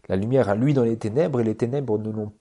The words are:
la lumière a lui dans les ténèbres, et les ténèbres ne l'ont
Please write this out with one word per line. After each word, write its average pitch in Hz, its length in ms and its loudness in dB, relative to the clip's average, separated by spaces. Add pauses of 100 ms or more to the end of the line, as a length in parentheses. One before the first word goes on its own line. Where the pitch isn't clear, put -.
la 95 80 0
lumière 113 340 2
a 101 40 2
lui 135 200 2
dans 127 100 4
les 113 140 0
ténèbres, 127 420 0
et 113 40 0
les 107 120 0
ténèbres 123 400 -2
ne 107 140 -4
l'ont 107 200 -6 (100)